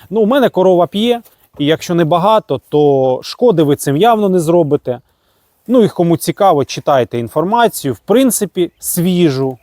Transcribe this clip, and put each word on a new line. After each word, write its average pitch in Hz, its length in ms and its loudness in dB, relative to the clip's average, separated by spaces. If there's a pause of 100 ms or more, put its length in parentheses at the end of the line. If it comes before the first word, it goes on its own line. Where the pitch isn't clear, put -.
Ну, 214 120 -2
у 208 40 2
мене 247 240 2
корова 185 380 2
п'є, 233 340 -2 (380)
і 143 60 -2
якщо 156 300 -2
небагато, 170 760 0
то 139 540 2
шкоди 190 400 0
ви 143 120 2
цим 139 220 -4
явно 214 320 2
не 185 100 0
зробите. 147 600 0 (680)
Ну, 233 160 2
і 190 60 2
кому 170 280 0
цікаво, 170 480 0
читайте 131 540 -2
інформацію. 175 720 -2
В - 60 -10
принципі, 208 800 -2
свіжу, 156 840 -2